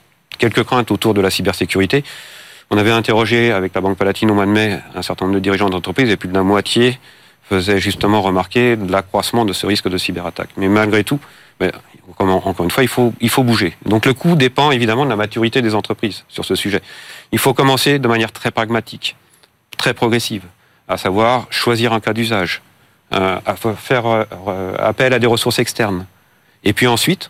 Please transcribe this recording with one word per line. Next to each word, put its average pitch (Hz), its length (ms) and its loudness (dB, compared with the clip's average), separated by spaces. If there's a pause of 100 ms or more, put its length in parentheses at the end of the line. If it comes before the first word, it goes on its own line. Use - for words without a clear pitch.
(400)
quelques 117 240 2
craintes 123 260 0
autour 107 240 2
de 101 80 2
la 95 80 4
cybersécurité. 95 720 0 (680)
On 104 80 2
avait 104 120 4
interrogé 113 600 2
avec 92 240 -2
la 95 60 -2
Banque 95 160 0
Palatine 101 340 0
au - 20 4
mois 101 140 4
de 104 40 2
mai 107 280 0 (160)
un 90 80 -8
certain 92 220 -4
nombre 95 100 2
de 95 60 0
dirigeants 98 280 0
d'entreprise 95 400 0
et 95 80 2
plus 92 120 -6
de 92 40 -8
la 95 80 2
moitié 110 560 2 (520)
faisait 98 300 0
justement 101 420 0
remarquer 95 540 0
l'accroissement 98 680 -2
de 95 100 0
ce - 120 -6
risque 95 240 0
de 92 80 -2
cyberattaque. 87 580 -6
Mais 98 140 -2
malgré 104 340 2
tout, 143 160 -2 (400)
mais, 92 120 0 (440)
comme 98 140 0
en-, 92 180 0
encore 90 160 -2
une 87 60 0
fois, 135 140 0
il 117 60 2
faut, 120 220 2 (100)
il - 100 2
faut 135 120 2
bouger. 107 320 0 (100)
Donc 107 200 2
le 131 80 4
coût 170 220 2
dépend 139 340 2
évidemment 120 340 2
de 139 60 0
la 110 60 0
maturité 113 480 0
des 107 100 0
entreprises 98 540 -4
sur - 180 -10
ce - 80 -2
sujet. 95 260 -2 (520)
Il 113 80 0
faut 131 160 2
commencer 139 420 2
de 127 100 0
manière 113 240 2
très - 200 -6
pragmatique, - 640 -4 (640)
très 127 180 -2
progressive, 113 480 0 (440)
à 92 100 -2
savoir 110 520 0
choisir 120 420 0
un 113 80 0
cas 107 140 -2
d'usage, 110 480 -2 (520)
euh, 95 300 0
à 104 120 -2
fa-, 110 180 -2
faire, 117 320 -2
euh, 98 720 -2
appel 117 360 0
à 123 40 2
des 117 80 2
ressources 117 320 2
externes. 101 480 -2 (580)
Et 104 100 2
puis - 120 0
ensuite, 123 440 0